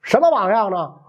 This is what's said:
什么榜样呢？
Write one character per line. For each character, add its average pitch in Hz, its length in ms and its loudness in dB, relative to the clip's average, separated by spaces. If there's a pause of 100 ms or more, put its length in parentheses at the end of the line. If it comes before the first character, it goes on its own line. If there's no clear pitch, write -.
什 - 160 0
么 330 140 4
榜 208 180 0
样 214 220 0
呢？ 170 180 -6 (200)